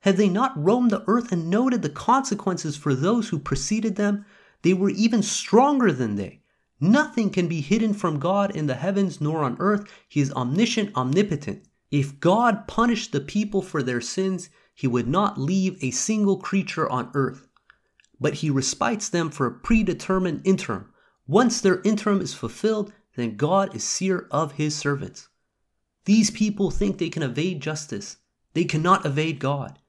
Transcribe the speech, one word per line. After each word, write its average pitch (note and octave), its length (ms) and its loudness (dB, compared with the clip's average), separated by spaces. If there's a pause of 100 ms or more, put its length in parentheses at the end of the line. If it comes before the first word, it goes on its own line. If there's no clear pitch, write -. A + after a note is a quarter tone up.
Have G3 160 4
they G#3 120 6
not G3 320 0
roamed A3+ 300 4
the G3+ 160 -2
earth A#3 260 0
and E3 180 -2
noted A#3+ 320 2
the D3+ 80 -2
consequences G3+ 840 -2
for C#3+ 180 0
those G3 340 0
who D#3+ 100 -2
preceded G#3 580 -2
them? G3+ 280 0 (380)
They F3 100 6
were F#3+ 180 2
even A3 320 2
stronger B3+ 720 4
than A#2+ 240 -2
they. G2 260 -8 (380)
Nothing A3+ 500 4
can E3+ 160 0
be D#3+ 140 -2
hidden G#3+ 340 0
from E3 240 -2
God G3 380 0
in D#3 100 -2
the C3 80 0
heavens F#3+ 460 -2
nor D#3 240 -2
on A#2+ 160 -2
earth. G#3 300 0 (180)
He - 120 0
is C3+ 120 2
omniscient, G3 640 0
omnipotent. C#3 680 -2 (260)
If C#3+ 300 -2
God G#3+ 460 4
punished A#3 460 0
the A#3+ 80 0
people G#3 420 -2
for E3 200 -4
their B2 180 -2
sins, F#3 500 -4 (260)
he C3+ 120 -2
would A#2+ 180 0
not F3+ 320 0
leave F#3 420 0
a B2+ 120 -4
single G#3 440 0
creature F#3+ 540 -4
on B2+ 240 -4
earth. C3+ 320 -2 (720)
But D3+ 140 0
he D3+ 160 -2
respites C#3 580 0
them E3 220 -2
for C#3+ 160 -2
a A#2 60 -2
predetermined F#3 920 0
interim. F3+ 420 0 (400)
Once A3 340 2
their F#3 220 2
interim G3+ 380 2
is E3+ 140 -6
fulfilled, G#3 580 -4 (240)
then A#2 200 -4
God F#3 400 0
is G#2+ 80 -8
seer F#3 480 -2
of D3+ 200 -2
his D3+ 220 -2
servants. - 540 -4 (760)
These G#3 280 4
people G3+ 400 0
think G3+ 260 0
they E3 100 -2
can D#3+ 140 -4
evade D3 400 -2
justice. D3 540 -10 (380)
They E3 100 2
cannot E3+ 420 2
evade D3+ 320 -2
God. C3+ 400 -4 (100)